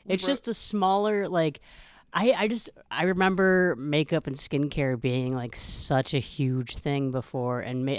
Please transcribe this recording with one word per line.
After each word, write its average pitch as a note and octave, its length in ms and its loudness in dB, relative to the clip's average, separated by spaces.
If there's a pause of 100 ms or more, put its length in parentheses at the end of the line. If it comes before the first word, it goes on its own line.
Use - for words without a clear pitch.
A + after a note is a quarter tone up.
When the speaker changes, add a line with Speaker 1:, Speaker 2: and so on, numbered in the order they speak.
Speaker 1:
We F#3 100 0
Speaker 2:
It's F#3 80 -2
Speaker 1:
were - 60 0
Speaker 2:
just C4+ 200 -2
a A3 40 -2
smaller, G3+ 760 2
like, D#3+ 320 0 (560)
I, A3+ 200 4
I G#3+ 100 0
just, A3+ 220 -4 (200)
I D#3 140 -2
remember F#3 720 4
makeup D3 480 0
and C3 120 -6
skincare C#3 600 0
being, B2+ 360 0
like, A#2+ 180 -6
such - 600 -2
a C#3 60 2
huge B2+ 580 -2
thing C#3 340 -2
before, B2 480 -4
and B2+ 260 -4
ma-, C3+ 140 -2